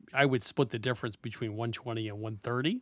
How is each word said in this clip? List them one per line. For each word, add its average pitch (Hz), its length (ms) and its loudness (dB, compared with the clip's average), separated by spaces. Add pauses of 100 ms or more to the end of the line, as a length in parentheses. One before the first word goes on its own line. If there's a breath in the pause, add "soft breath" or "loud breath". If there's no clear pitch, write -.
(140)
I 139 120 8
would 131 180 4
split 139 260 2
the 117 100 -4
difference 120 360 -2
between 110 400 -6
one 117 160 -2
twenty 113 360 -4
and 104 120 -6
one 107 180 -6
thirty 135 440 -2